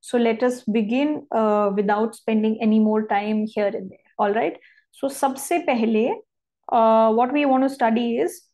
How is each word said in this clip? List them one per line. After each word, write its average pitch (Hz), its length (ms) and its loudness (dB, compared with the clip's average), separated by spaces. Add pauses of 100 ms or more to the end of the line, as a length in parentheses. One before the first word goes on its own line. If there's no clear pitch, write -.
So - 140 -4
let 226 260 0
us 247 200 -2 (120)
begin, 254 400 0 (160)
uh, 208 440 2
without 214 400 0
spending 220 440 0
any 220 200 2
more 214 280 2
time 214 380 -2 (100)
here 208 120 0
and 202 240 -8
there। - 260 -20
All 208 160 0
right, 269 220 -2 (360)
so - 160 -8
सबसे 277 580 -4
पहले, 226 400 0 (680)
uh, 226 400 4
what 247 180 2
we 294 140 0
want 262 180 2
to 269 60 0
study 240 360 0 (120)
is 339 220 -4 (140)